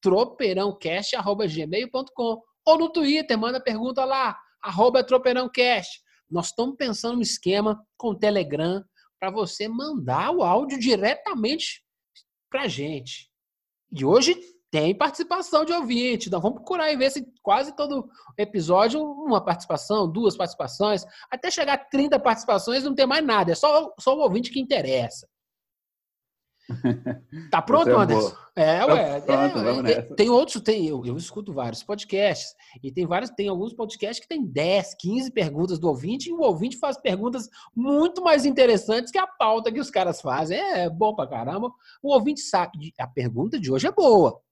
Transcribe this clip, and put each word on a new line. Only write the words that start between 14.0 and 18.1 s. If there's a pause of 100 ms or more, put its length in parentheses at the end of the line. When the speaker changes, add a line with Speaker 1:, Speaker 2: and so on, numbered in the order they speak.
Speaker 1:
hoje (340)
tem
participação
de
ouvinte.
Então
vamos
procurar
e
ver
se (160)
quase
todo (280)